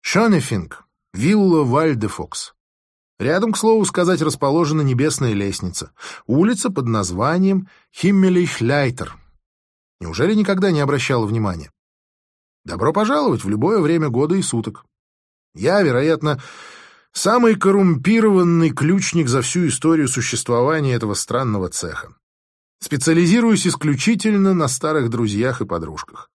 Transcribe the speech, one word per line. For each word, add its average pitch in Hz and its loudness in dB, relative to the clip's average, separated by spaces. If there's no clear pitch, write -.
Шонефинг, 170 0
вилла 165 2
Вальдефокс. 123 -2
Рядом, 196 0
к 208 -2
слову 220 2
сказать, 180 0
расположена 151 0
небесная 135 0
лестница, 98 -6
улица 202 2
под 139 -4
названием 135 0
Химмелихляйтер. 151 0
Неужели 90 0
никогда 196 2
не 151 2
обращала 135 0
внимания? 101 -4
Добро 123 -2
пожаловать 214 0
в 95 -4
любое 156 0
время 156 0
года 143 0
и 190 0
суток. - -6
Я, 165 0
вероятно, 151 0
самый 233 2
коррумпированный 185 4
ключник 165 0
за 123 0
всю 170 -2
историю 156 0
существования 127 -2
этого 110 -2
странного 107 -4
цеха. - -10
Специализируюсь 175 2
исключительно 196 0
на 156 0
старых 147 -2
друзьях 117 -2
и 98 -4
подружках. 80 -10